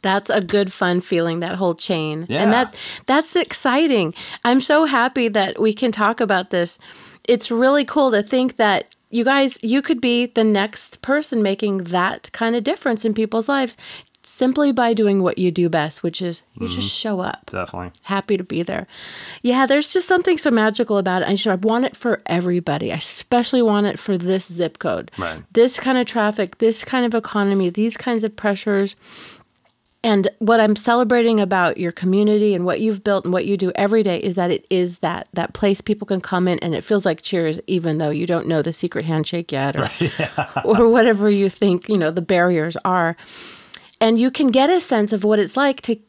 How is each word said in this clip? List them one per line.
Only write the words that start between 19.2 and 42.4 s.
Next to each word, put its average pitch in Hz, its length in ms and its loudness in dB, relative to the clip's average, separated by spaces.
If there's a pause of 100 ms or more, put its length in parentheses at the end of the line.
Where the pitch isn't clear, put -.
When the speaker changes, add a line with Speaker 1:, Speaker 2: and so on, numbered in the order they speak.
Speaker 1:
Yeah, 247 240 2
there's 285 260 2
just 359 160 0
something 359 300 2
so 302 140 0
magical 214 480 2
about 185 240 0
it. - 60 -4
I - 20 2
just, 196 160 0
I 196 80 2
want 220 300 0
it 262 120 -6
for - 300 -2
everybody. 170 640 -2
I 156 60 -6
especially 240 680 0
want 208 240 2
it - 100 -4
for 196 200 -4
this 185 340 -2
zip 170 260 -4
code. 101 400 -4
Speaker 2:
Right. 80 240 -6 (120)
Speaker 1:
This 247 260 4
kind 254 180 0
of 247 80 0
traffic, 214 540 -2
this 226 240 0
kind 254 240 -2
of 226 80 -2
economy, 202 560 0
these 214 260 -2
kinds 233 260 -2
of 214 120 -4
pressures. 202 600 -2 (1040)
And 202 280 2 (100)
what 226 220 4
I'm 214 160 4
celebrating 233 640 2
about 185 360 0
your 175 140 -4
community 208 640 2
and 175 80 -2
what 180 160 -2
you've 214 240 -2
built 196 220 0
and 180 80 0
what 185 120 0
you 202 120 0
do 180 180 0
every 202 260 2
day 190 180 0
is 180 160 -4
that 180 140 0
it - 200 -2
is 180 300 0
that, - 340 -4
that 170 200 -4
place 196 280 0
people 208 260 -4
can 190 140 -2
come 180 260 0
in 175 120 0
and 165 140 -4
it - 120 -6
feels 208 200 0
like 170 160 0
Cheers, 170 460 -2
even 165 300 -2
though 160 120 0
you 151 160 -2
don't 175 220 -2
know 160 140 0
the 165 100 -2
secret - 320 -4
handshake 160 480 -4
yet 135 240 -2
or, 147 60 -2
Speaker 2:
Right, - 200 -4
<laughs> - 180 -4
yeah. - 440 -4
Speaker 1:
or 226 240 4
whatever 226 420 4
you 196 200 2
think, 180 400 0
you 214 80 2
know, 160 140 2
the 175 100 -2
barriers 170 640 2